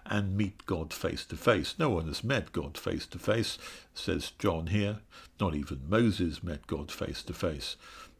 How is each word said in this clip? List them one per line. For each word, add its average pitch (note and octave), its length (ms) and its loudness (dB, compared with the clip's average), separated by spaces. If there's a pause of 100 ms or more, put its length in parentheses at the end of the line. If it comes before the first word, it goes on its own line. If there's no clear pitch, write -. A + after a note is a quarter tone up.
and G2+ 320 2
meet G2+ 280 0
God E2 280 -2
face - 320 -2
to - 100 -8
face. G2 420 4
No D#3+ 120 4
one E2 180 2
has - 160 -4
met A2+ 300 0
God D2+ 240 -4
face - 300 -2
to - 120 -12
face, - 380 2 (360)
says - 460 -2
John E2 280 2
here. G2+ 320 2 (420)
Not E2+ 140 2
even C#2+ 340 -4
Moses F#2+ 520 4
met D#2 260 -6
God D#2 220 -4
face - 340 -6
to - 100 -6
face. - 420 -2 (440)